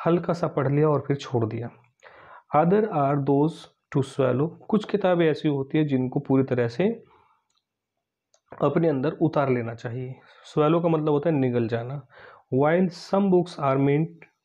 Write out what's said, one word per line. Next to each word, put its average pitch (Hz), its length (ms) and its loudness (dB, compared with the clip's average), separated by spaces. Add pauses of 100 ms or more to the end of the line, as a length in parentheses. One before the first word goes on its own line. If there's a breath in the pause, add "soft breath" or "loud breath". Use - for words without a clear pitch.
हल्का 175 260 2
सा 165 140 -2
पढ़ 143 260 0
लिया 147 160 2
और 143 180 0
फिर 143 100 0
छोड़ 120 300 -2
दिया। 117 240 -8 (840 loud breath)
Other 175 240 4
are 147 360 0
those 139 360 2 (440)
to 139 60 2
swallow। 131 460 0 (200)
कुछ 214 160 0
किताबें 180 420 2
ऐसी 156 220 0
होती 139 300 -2
हैं 156 80 2
जिनको 131 340 -2
पूरी 135 240 2
तरह 123 240 0
से 208 360 -4 (1600 soft breath)
अपने 165 260 0
अंदर 139 220 -2
उतार 151 400 -2
लेना 117 240 -4
चाहिए। 127 400 -10 (400 soft breath)
Swallow 156 280 2
का 170 60 0
मतलब 156 240 0
होता 147 180 0
है 151 60 0
निगल 123 320 0
जाना। 120 380 -6 (480 loud breath)
While 160 340 2
some 196 420 -2
books 180 300 0
are 135 180 0
meant 147 480 0 (180)